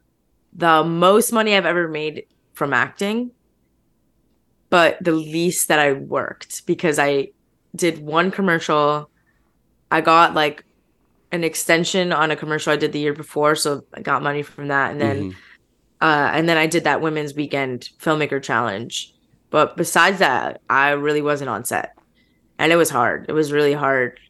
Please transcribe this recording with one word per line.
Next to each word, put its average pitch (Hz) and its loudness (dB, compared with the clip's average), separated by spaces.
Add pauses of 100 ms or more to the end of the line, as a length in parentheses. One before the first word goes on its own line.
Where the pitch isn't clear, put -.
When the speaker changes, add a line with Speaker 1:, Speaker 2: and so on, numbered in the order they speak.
(520)
Speaker 1:
the 165 4
most 180 4
money 214 0
I've 185 2
ever 170 0
made 156 -8 (280)
from 143 -2
acting, 202 -2 (1400)
but 170 4
the 175 0
least 160 -2
that 156 2
I 143 4
worked, - -8
because 160 0
I 143 0 (480)
did 160 -2
one 165 0
commercial. 151 0 (840)
I 160 2
got, 165 6
like, 151 -2 (640)
an 170 -4
extension 175 0
on 151 0
a 147 -2
commercial 151 -4
I 151 4
did 147 -2
the 151 -6
year 147 -2
before, 151 0
so 147 -4 (100)
I - -16
got 139 -2
money 147 -4
from 143 -12
that. 139 0
And 147 -8
then, 139 0
Speaker 2:
Mm-hmm. 92 -10 (640)
Speaker 1:
uh, 147 2
and 160 0
then 165 2
I 156 2
did 160 0
that 147 0
Women's 151 -4
Weekend 139 -6 (120)
Filmmaker 147 -2
Challenge. 117 -4 (360)
But 151 0
besides 175 2
that, 127 0
I 139 2
really 147 0
wasn't 143 -2
on 110 -6
set. - -6 (600)
And 160 4
it 170 6
was 160 4
hard. 117 0
It - -6
was 147 0
really 147 2
hard 135 -2 (100)